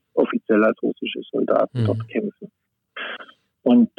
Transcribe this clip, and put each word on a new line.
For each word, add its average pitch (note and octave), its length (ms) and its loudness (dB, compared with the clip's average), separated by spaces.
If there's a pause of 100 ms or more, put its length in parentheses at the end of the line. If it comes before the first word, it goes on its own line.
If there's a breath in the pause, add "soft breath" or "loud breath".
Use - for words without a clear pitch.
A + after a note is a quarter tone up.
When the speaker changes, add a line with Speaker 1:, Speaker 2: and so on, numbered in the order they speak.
(140)
Speaker 1:
offiziell - 500 0
als - 180 0
russische - 400 -6 (100)
Soldaten - 500 0
Speaker 2:
Mhm. A2+ 40 2
Speaker 1:
dort A2+ 220 -2
kämpfen. G#3 440 -8 (1080 loud breath)
Und, B2 380 4